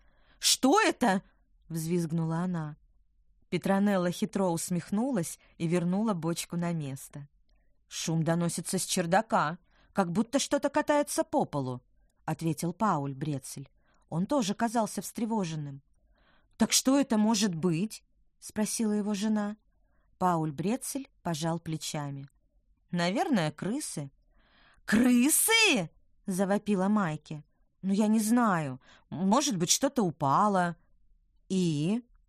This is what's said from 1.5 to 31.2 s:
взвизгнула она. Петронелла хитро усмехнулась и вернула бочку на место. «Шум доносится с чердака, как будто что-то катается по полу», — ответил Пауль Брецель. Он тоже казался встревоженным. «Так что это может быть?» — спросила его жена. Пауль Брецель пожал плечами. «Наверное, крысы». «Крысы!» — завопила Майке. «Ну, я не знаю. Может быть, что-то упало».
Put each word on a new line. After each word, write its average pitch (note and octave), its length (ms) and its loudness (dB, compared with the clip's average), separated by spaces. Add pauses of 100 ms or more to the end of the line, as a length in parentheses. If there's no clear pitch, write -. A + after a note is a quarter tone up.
взвизгнула E3 680 -2
она. E3 400 -4 (720)
Петронелла F#3+ 600 2
хитро F#3+ 380 0
усмехнулась F3+ 880 -2 (180)
и E3 100 -2
вернула F3+ 460 0
бочку E3+ 440 -4
на E3+ 160 -2
место. C#3+ 540 -10 (600)
«Шум E3 360 -2
доносится E3+ 540 -2
с - 80 -4
чердака, F3 720 0 (360)
как F3 180 0
будто A3 260 0
что-то C#4+ 320 -2
катается D4 540 0
по B3 220 0
полу», — B2+ 360 -6 (440)
ответил D#3+ 480 -4
Пауль C#3+ 420 -2
Брецель. C#3 540 -8 (400)
Он E3+ 180 -2
тоже G#3+ 260 0
казался A3 480 -2
встревоженным. D#3+ 800 -6 (760)
«Так A3 140 2
что C4+ 260 4
это C4+ 180 2
может G#3+ 380 2
быть?» — E3+ 480 -2 (360)
спросила G#3+ 520 -4
его G#3 220 -2
жена. G#3 420 -2 (640)
Пауль E3 340 0
Брецель G#3 580 -6 (140)
пожал E3 340 -2
плечами. C#3+ 720 -8 (640)
«Наверное, F#3 580 0
крысы». E3+ 640 -8 (720)
«Крысы!» — B3 1080 4 (380)
завопила G3 640 0
Майке. D#3 560 -2 (360)
«Ну, F#3+ 120 -2
я G#3+ 140 2
не A3 120 4
знаю. G3+ 640 0 (280)
Может G3+ 460 2
быть, E3+ 140 -2
что-то C4+ 340 2
упало». F3 720 2 (720)